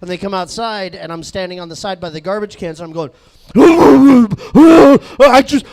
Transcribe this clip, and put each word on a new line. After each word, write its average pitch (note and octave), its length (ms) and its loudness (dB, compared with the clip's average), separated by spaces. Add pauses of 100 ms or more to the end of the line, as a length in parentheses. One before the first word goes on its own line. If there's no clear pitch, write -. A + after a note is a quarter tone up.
And F3 80 -18
they F3+ 80 -10
come G3 180 -10
outside, F#3+ 600 -10
and E3 180 -16
I'm E3 100 -14
standing F3+ 360 -12
on F3 100 -16
the E3 80 -18
side F#3+ 240 -12
by F3 100 -14
the D#3 100 -16
garbage G#3 360 -10
cans, E3 240 -14
and F3 60 -16
I'm D#3+ 60 -20
going, D#3+ 180 -10 (240)
<laughs> C#4 1900 2
I C4+ 240 4
just, C#4 280 -4